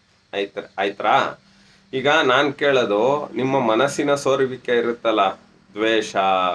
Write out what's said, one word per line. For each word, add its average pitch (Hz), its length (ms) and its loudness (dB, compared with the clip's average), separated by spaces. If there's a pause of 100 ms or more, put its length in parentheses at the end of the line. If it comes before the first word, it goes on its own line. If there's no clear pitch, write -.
(340)
ಆಯ್ತ್, 98 460 -8
ಆಯ್ತ್ರಾ? 104 640 -2 (520)
ಈಗ 131 160 -4
ನಾನ್ 143 440 2
ಕೇಳೋದು, 131 840 0
ನಿಮ್ಮ 131 240 0
ಮನಸ್ಸಿನ 139 560 0
ಸೋರುವಿಕೆ 131 560 -2
ಇರುತ್ತಲ್ಲ, 117 480 0 (540)
ದ್ವೇಷ, 107 420 -2 (400)